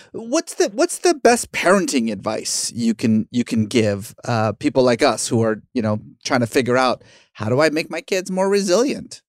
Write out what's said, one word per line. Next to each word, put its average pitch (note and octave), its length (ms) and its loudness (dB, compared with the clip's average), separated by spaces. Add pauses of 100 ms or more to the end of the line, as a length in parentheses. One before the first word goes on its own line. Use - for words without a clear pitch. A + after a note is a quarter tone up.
(120)
What's A#3+ 440 -4
the, E4 180 0
what's D4+ 260 0
the F4 140 4
best A#3+ 400 2
parenting D#3 580 2
advice - 640 -6
you A2+ 180 0
can, A2 380 2
you A#2+ 140 0
can A2+ 200 -2
give, G#2 480 0 (120)
uh, A2 280 0
people C3+ 300 0
like B2 180 4
us B2 260 2
who A2+ 140 0
are, A2 200 0 (120)
you B2 80 -2
know, G#2+ 180 -2 (260)
trying C3 160 0
to A2+ 60 0
figure B2 300 0
out, B2+ 240 0 (300)
"How - 180 -8
do B2+ 120 2
I D#3 80 4
make A3+ 200 -4
my E3+ 120 -8
kids F#3+ 280 -4
more F#3 200 0
resilient?" G3+ 800 0